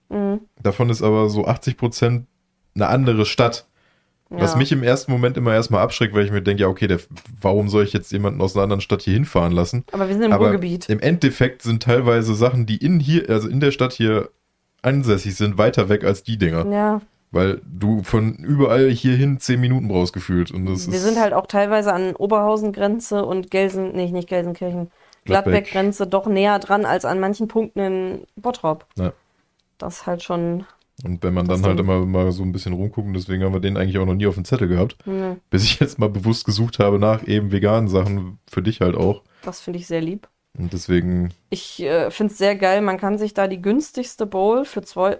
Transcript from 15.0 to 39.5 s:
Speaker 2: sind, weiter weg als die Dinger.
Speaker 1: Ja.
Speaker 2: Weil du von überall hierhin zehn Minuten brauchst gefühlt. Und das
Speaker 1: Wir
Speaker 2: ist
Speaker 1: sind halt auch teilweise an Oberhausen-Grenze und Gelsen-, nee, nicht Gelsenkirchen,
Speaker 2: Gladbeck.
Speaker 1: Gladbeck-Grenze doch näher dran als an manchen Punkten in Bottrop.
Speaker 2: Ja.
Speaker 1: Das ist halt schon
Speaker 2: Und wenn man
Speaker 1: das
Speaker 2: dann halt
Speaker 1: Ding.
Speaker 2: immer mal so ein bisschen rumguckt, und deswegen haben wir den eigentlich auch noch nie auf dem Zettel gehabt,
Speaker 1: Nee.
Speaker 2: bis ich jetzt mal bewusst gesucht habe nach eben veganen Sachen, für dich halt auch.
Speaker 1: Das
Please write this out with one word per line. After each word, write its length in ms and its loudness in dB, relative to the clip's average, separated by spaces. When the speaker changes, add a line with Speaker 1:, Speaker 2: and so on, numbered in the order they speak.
Speaker 2:
sind, 220 0
weiter 320 2
weg 140 2
als 200 0
die 140 -6
Dinger. 340 0
Speaker 1:
Ja. 300 0
Speaker 2:
Weil 340 0
du 380 0
von 320 0
überall 540 2
hierhin 500 2
zehn 200 0
Minuten 300 0
brauchst 240 2
gefühlt. 380 -2
Und 160 -6
das 200 -4
Speaker 1:
Wir 100 -4
Speaker 2:
ist 60 -2
Speaker 1:
sind 160 2
halt 140 2
auch 140 0
teilweise 460 0
an 220 -2
Oberhausen-Grenze 1080 -2
und 260 -6
Gelsen-, 420 -2
nee, 180 -4
nicht 180 -6
Gelsenkirchen, 640 -4
Speaker 2:
Gladbeck. 280 2
Speaker 1:
Gladbeck-Grenze 540 0
doch 200 0
näher 320 2
dran 260 0
als 200 0
an 140 0
manchen 280 -2
Punkten 320 -4
in 420 -4
Bottrop. 500 -6
Speaker 2:
Ja. 140 -2
Speaker 1:
Das 200 -10
ist 80 -20
halt 180 -4
schon 420 -4
Speaker 2:
Und 200 -6
wenn 100 0
man 140 0
Speaker 1:
das 120 2
Speaker 2:
dann 120 2
halt 80 0
Speaker 1:
Ding. 100 0
Speaker 2:
immer 160 2
mal 260 0
so 120 -6
ein 100 -2
bisschen 180 -6
rumguckt, 380 -4
und 40 -6
deswegen 300 -4
haben 80 0
wir 80 -2
den 160 -2
eigentlich 220 0
auch 80 2
noch 80 2
nie 140 0
auf 80 0
dem 100 -6
Zettel 240 0
gehabt, 260 0
Speaker 1:
Nee. 300 -4
Speaker 2:
bis 160 2
ich 160 0
jetzt 180 -2
mal 80 2
bewusst 380 -2
gesucht 340 -2
habe 200 4
nach 280 2
eben 240 0
veganen 380 2
Sachen, 500 -2
für 120 -4
dich 180 -4
halt 160 2
auch. 280 0
Speaker 1:
Das 160 -12